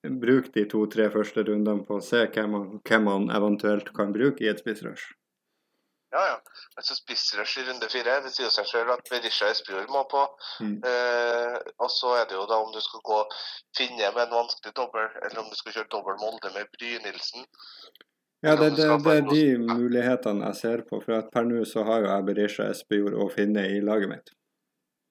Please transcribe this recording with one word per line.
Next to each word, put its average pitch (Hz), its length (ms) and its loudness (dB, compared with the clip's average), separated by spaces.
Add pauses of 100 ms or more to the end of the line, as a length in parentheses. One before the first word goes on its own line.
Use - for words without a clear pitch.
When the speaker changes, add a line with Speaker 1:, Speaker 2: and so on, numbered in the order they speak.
Speaker 1:
bruke 131 480 2
de 104 140 2
to-tre 107 440 2
første 107 360 0
rundene 104 400 0
på 104 120 -4
å 95 40 -8
se 117 240 2
hvem 107 240 -2
man, 101 340 -6
hvem 110 200 4
man 98 260 2
eventuelt 104 640 0
kan 101 180 -2
bruke 131 300 2
i 110 60 2
et 104 100 -2
spissrush. - 560 -10 (960)
Speaker 2:
Ja, 139 140 2
ja. 135 100 0 (400)
Altså 127 180 -8
spissrush 110 640 -4
i 131 100 -4
runde 120 220 -6
fire, 127 320 0
det 135 100 -10
sier 127 180 -2
seg 104 160 0
selv 117 240 0
at 123 200 0
Berisha 117 400 -2
Espejord 101 400 -4
må 139 180 0
på. 139 140 2 (380)
Speaker 1:
Mm. 107 240 -4
Speaker 2:
Eh, 120 760 0 (220)
og 123 100 0
så 123 300 2
er 113 60 4
det 98 100 -6
jo 98 100 -4
da 110 160 4
om 110 100 -4
du 107 80 -8
skal 110 220 -8
gå 107 220 2 (520)
Finne 120 380 0
med 120 140 2
en - 20 -10
vanskelig 117 440 -2
dobbel, 113 340 -2 (160)
eller 110 160 -8
om 110 100 -8
du 110 60 -14
skal - 160 -12
kjøre 110 180 -6
dobbel 98 300 -4
Molde 107 340 -6
med 104 140 -8 (100)
Brynildsen. 113 640 -8 (1000)
Speaker 1:
Ja, 156 100 6
Speaker 2:
Eller 151 180 6
Speaker 1:
det, - 0 -
Speaker 2:
om - 0 -
du 143 60 0
Speaker 1:
det, 156 100 6
Speaker 2:
skal 151 160 4
Speaker 1:
det 156 160 6
er 147 40 4
Speaker 2:
få 143 120 2
Speaker 1:
de 151 200 6
Speaker 2:
en 120 120 0
Speaker 1:
mulighetene 120 800 0
jeg 101 100 -4
ser 117 260 -2
på, - 220 -8
for 117 140 -2
at 110 140 -6
per 120 120 2
nå 117 200 0
så 107 200 -2
har 113 160 2
jo 101 60 2
jeg 98 180 0
Berisha 101 460 0
Espejord 101 440 -2
og 101 180 -2
Finne 104 340 0
i 98 140 -2
laget 101 280 0
mitt. - 220 -12 (800)